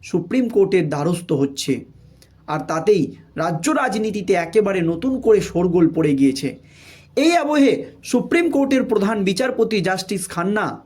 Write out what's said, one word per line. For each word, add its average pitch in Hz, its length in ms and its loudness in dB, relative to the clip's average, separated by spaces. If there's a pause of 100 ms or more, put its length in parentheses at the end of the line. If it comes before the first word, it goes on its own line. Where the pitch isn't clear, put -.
সুপ্রিম 240 460 -2
কোর্টের 190 400 2
দ্বারস্থ 151 420 -4
হচ্ছে। 139 420 -2 (760)
আর 151 120 -4
তাতেই 160 440 0 (320)
রাজ্য 160 360 -4
রাজনীতিতে 214 600 -2
একেবারে 190 480 0
নতুন 170 400 -2
করে 214 200 4
শোরগোল 175 440 2 (100)
পড়ে 156 180 2
গিয়েছে। 135 360 2 (680)
এই 311 200 4
আবহে 285 380 4 (300)
সুপ্রিম 339 460 0
কোর্টের 269 340 2
প্রধান 208 400 0
বিচারপতি 220 580 0
জাস্টিস 185 460 -2
খান্না 196 380 -2 (200)